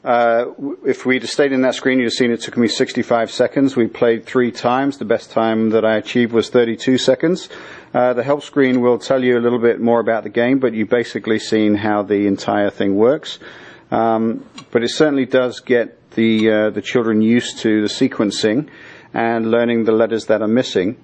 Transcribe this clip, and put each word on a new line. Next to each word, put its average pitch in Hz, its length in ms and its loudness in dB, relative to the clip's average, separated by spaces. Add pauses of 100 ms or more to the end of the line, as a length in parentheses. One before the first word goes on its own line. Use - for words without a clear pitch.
Uh, 120 400 2
w-, 139 420 -10
if - 180 -4
we'd 127 180 0
have 117 80 -10
stayed 143 200 0
in 131 120 0
that 127 120 0
screen, 131 240 0
you'd 123 60 2
have 110 80 -2
seen 123 180 0
it 117 100 -2
took - 160 -10
me 117 120 2
sixty-five 117 640 -2
seconds. 135 420 0
We 110 140 2
played 117 360 0
three 123 280 0
times. 135 460 -2
The 117 60 -8
best 110 280 -2
time 113 380 2
that 110 140 2
I 110 120 2
achieved 117 360 0
was 113 160 2
thirty-two 120 500 2
seconds. 165 500 0 (440)
Uh, 123 200 2
the 120 100 -2
help 143 220 -2
screen 127 380 2
will 120 160 2
tell 131 260 -2
you 123 120 4
a 120 40 2
little 120 180 0
bit 113 220 2
more 117 180 2
about 110 240 0
the 110 60 -10
game, 120 320 0
but 120 140 0
you've 110 160 -4
basically 117 480 -2
seen 107 360 0
how 104 280 -2
the 101 240 0
entire 101 440 0
thing 98 240 -2
works. 123 440 0 (520)
Um, 113 540 -2 (260)
but 117 140 0
it 117 60 -4
certainly 143 340 0
does 127 360 -2
get - 500 -2
the, 110 400 2
uh, 107 200 2
the 101 120 -8
children 110 400 0
used 117 380 0
to 107 200 2
the 104 80 -2
sequencing 117 800 -2 (460)
and 113 360 -2
learning 117 340 0
the 110 80 2
letters 110 340 0
that 107 160 0
are 107 60 -2
missing 107 560 0